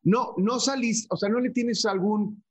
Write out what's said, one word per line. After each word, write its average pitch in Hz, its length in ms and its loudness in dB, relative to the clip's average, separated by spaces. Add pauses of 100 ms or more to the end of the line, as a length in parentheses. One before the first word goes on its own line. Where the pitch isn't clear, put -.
No, 214 360 2
no 226 200 2
salís, 233 520 -2
o 185 60 0
sea, 196 120 -2
¿no 226 100 2
le 247 120 0
tienes 233 360 -2
algún 208 640 0